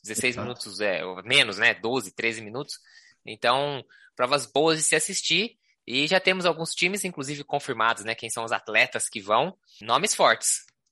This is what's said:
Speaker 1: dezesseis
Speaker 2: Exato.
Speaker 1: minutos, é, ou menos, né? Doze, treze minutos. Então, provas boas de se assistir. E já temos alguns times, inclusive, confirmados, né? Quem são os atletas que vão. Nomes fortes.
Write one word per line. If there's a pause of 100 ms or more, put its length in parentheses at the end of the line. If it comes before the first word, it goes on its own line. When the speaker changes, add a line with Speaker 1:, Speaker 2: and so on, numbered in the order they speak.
Speaker 1:
dezesseis
Speaker 2:
Exato.
Speaker 1:
minutos,
é,
ou
menos,
né?
Doze,
treze
minutos. (500)
Então, (320)
provas
boas
de
se
assistir. (340)
E
já
temos
alguns
times,
inclusive,
confirmados,
né?
Quem
são
os
atletas
que
vão. (260)
Nomes
fortes. (280)